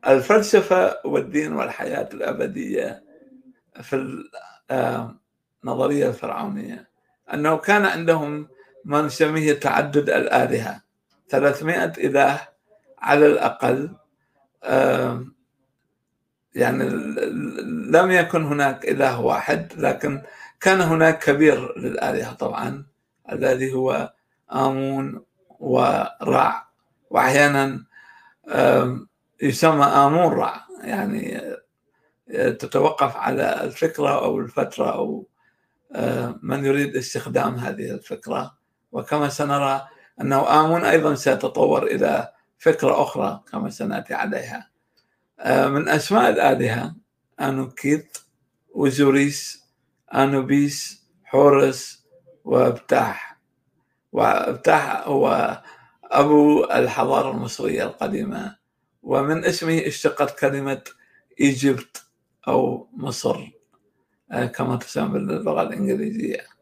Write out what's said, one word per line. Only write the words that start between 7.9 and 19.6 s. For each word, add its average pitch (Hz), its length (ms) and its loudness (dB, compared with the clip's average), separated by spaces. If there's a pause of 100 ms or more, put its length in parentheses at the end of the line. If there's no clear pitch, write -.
ما 147 160 0
نسميه 151 520 0
تعدد 143 560 0
الآلهة، 127 720 0 (480)
ثلاثمائة 156 680 0
إله 139 500 0 (520)
على 147 260 6
الأقل. 139 680 2 (680)
آم، 127 720 0 (1200)
يعني 127 340 0
ل-، - 260 -6
ل-، - 840 -6
لم 185 140 6
يكن 170 320 2
هناك 143 420 -2
إله 131 360 0
واحد، - 560 -2